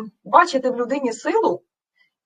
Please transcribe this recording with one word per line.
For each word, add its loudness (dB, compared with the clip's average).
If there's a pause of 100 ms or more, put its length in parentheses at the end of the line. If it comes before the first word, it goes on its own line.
(240)
бачити 2
в -4
людині -4
силу -2 (640)